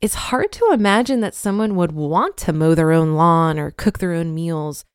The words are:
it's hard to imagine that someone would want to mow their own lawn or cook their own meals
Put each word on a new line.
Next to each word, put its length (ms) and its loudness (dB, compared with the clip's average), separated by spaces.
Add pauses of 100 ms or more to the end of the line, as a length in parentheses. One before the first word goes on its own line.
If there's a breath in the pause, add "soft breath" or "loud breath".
it's 140 -2
hard 380 -4
to 200 2
imagine 480 2
that 140 -4
someone 420 -2
would 160 0
want 460 -2
to 140 -4
mow 220 4
their 180 2
own 220 2
lawn 440 4
or 120 -6
cook 300 -2
their 120 -2
own 220 -4
meals 500 -6 (100)